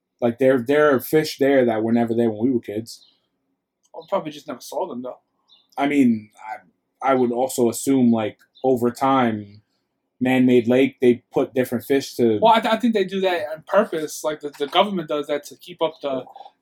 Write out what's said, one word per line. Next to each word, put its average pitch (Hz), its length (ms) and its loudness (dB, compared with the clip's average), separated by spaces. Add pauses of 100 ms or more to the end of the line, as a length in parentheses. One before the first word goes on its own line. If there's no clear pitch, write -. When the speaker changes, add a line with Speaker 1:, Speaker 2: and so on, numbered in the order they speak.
(220)
Speaker 1:
Like, 117 160 0
there, 131 280 4
there 147 280 4
are 120 60 2
fish 156 360 -2
there 135 300 4
that 110 160 0
were 113 100 0
never 117 220 0
there 117 160 2
when 107 120 -6
we 131 80 2
were 120 120 -2
kids. 110 440 -12 (880)
Speaker 2:
Well, - 160 -18
probably 156 240 -4
just 147 160 -18
never 127 140 -14
saw 175 260 -8
them, 123 140 -12
though. 123 160 -14 (580)
Speaker 1:
I 139 100 -2
mean, 123 440 2 (720)
I, 131 80 0
I 135 40 4
would 127 160 2
also 123 380 -2
assume, 123 420 2
like, 110 280 -2 (260)
over 120 260 2
time, 113 680 -2 (580)
man-made 127 480 4
lake, 127 340 2
they 120 300 2
put 139 220 -2
different 123 320 -2
fish 135 320 -2
to 113 240 2
Speaker 2:
Well, 226 140 6
I, 226 60 2
th-, 220 120 -2
I 220 60 0
think 226 160 -2
they 202 100 0
do 190 160 -6
that 180 220 -2 (120)
on 156 120 -16
purpose. 151 580 -2
Like, 151 160 -6
the, 143 80 -12 (100)
the 143 100 -4
government 180 400 0
does 147 180 -4
that 147 180 -6
to 131 120 -20
keep - 260 -12
up 160 180 -4
the, 131 240 -6 (380)